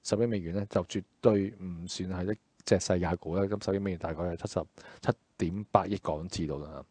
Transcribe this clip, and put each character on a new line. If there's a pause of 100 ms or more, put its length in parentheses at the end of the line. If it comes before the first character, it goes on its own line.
十
億
美
元
呢，
就
絕 (160)
對 (100)
唔
算
係
一 (260)
隻
細
價
股
啦。
噉
十
億
美
元
大
概
係
七
十 (380)
七 (280)
點
八
億
港
紙
度
啦。